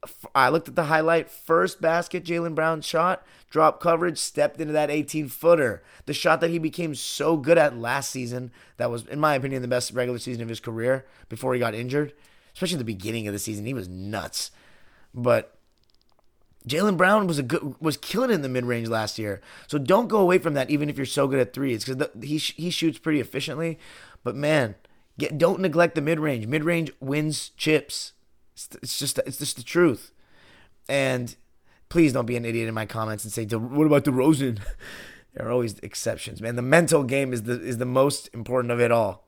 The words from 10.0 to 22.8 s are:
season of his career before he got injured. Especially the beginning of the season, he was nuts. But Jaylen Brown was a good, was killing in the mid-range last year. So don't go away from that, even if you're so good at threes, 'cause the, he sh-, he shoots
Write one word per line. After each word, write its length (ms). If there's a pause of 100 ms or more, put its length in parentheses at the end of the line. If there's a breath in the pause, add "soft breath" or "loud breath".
season 240
of 60
his 100
career 460 (240 soft breath)
before 240
he 60
got 140
injured. 400 (400 soft breath)
Especially 240
the 60
beginning 440
of 60
the 60
season, 260
he 80
was 160
nuts. 640 (640 soft breath)
But 420 (1080)
Jaylen 280
Brown 300
was 140
a 40
good, 360
was 180
killing 320
in 140
the 60
mid-range 380
last 300
year. 240 (240 loud breath)
So 140
don't 280
go 120
away 180
from 160
that, 160
even 180
if 100
you're 100
so 200
good 120
at 140
threes, 300
'cause 140
the, 140 (100)
he 160
sh-, 180
he 140
shoots 300